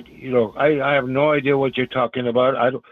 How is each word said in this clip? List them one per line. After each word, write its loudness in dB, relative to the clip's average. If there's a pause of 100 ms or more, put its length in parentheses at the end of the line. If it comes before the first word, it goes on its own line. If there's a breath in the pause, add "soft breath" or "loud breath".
(100)
you -12
know, 2
I, 2
I 0
have 0
no 0
idea 2
what -2
you're -2
talking -4
about. 2
I 2
don't, -6